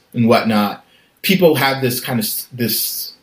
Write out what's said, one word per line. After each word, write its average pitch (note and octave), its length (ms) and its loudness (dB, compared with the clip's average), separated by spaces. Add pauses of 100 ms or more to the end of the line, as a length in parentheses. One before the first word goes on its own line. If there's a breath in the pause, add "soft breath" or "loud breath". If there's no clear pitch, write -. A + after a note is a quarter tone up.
(140)
and A#2 140 2
whatnot, G#2 560 2 (380 soft breath)
people F3 340 4
have C3 260 0
this B2 180 -2
kind B2 200 -4
of G#2+ 60 -2
s-, - 260 -8
this, - 720 -4